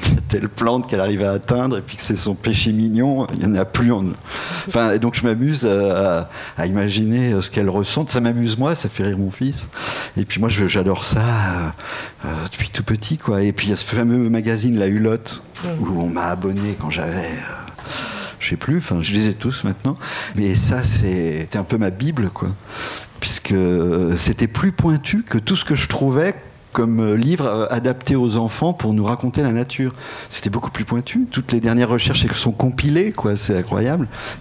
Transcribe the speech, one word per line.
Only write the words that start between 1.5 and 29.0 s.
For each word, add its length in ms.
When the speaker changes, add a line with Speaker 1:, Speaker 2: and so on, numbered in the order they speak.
Speaker 1:
et 40
puis 160
que 60
c'est 120
son 180
péché 400
mignon, 600
il 140
n'y 100
en 40
a 40
plus. 260
En, 120
enfin, 260
et 60
donc 160
je 80
m'amuse 420
à, 560
à, 80
à 80
imaginer, 680
euh, 80
ce 100
qu'elle 180
ressent. 380
Ça 120
m'amuse 380
moi, 160
ça 160
fait 140
rire 160
mon 120
fils. 360
Et 80
puis 140
moi, 100
je, 160
j'adore 380
ça, 160
euh, 500
euh, 20
depuis 180
tout 140
petit, 340
quoi. 260
Et 80
puis 160
il 20
y 40
a 20
ce 100
fameux 440
magazine 480
La 100
Hulotte, 560
Speaker 2:
Mmh. 240
Speaker 1:
où 160
on 40
m'a 180
abonné 540
quand 120
j'avais, 260
euh, 680
je 100
sais 80
plus, 200
enfin, 240
je 100
les 160
ai 60
tous 300
maintenant. 320
Mais 180
ça, 300
c'était 760
un 60
peu 160
ma 100
bible, 420
quoi. 180
Puisque 360
c'était 280
plus 260
pointu 520
que 160
tout 160
ce 100
que 80
je 140
trouvais 480
comme, 260
euh, 160
livre, 320
euh, 240
adapté 440
aux 220
enfants 340
pour 220
nous 100